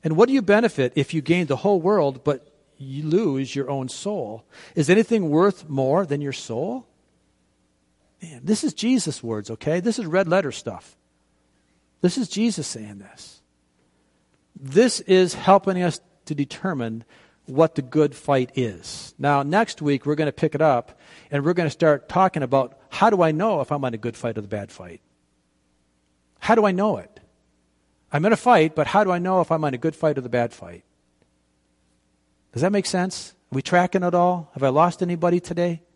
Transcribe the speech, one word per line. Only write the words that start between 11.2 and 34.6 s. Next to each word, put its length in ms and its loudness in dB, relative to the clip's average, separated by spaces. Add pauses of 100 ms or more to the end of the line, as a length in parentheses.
This 160 0
is 100 -4
Jesus 400 -4
saying 300 -14
this. 440 -20 (1160)
This 420 2
is 320 4
helping 480 2
us 200 -2 (240)
to 100 -6
determine 680 -4 (420)
what 300 4
the 60 -2
good 340 2
fight 400 0
is. 600 -6
Now, 260 2
next 380 0
week, 240 0
we're 100 0
gonna 160 -2
pick 240 -2
it 60 0
up, 360 2 (320)
and 140 -2
we're 100 2
gonna 160 0
start 400 2
talking 340 2
about 340 0 (120)
how 200 2
do 120 2
I 100 4
know 300 0
if 100 -4
I'm 140 -4
on 80 -4
a 40 -10
good 180 -6
fight 220 -6
or 40 -8
the 60 -14
bad 240 -8
fight? 300 -20 (1400)
How 160 2
do 100 4
I 60 2
know 260 0
it? 220 -16 (920)
I'm 140 0
in 80 4
a 40 2
fight, 360 4
but 140 0
how 160 2
do 80 2
I 80 0
know 220 0
if 100 -2
I'm 120 0
on 120 -2
a 20 -10
good 180 -4
fight 220 0
or 40 -6
the 80 -12
bad 240 0
fight? 300 -18 (1700)
Does 120 -2
that 80 2
make 160 0
sense? 480 -4 (160)
Are 40 -8
we 60 -2
tracking 420 0
at 120 0
all? 380 2
Have 100 -4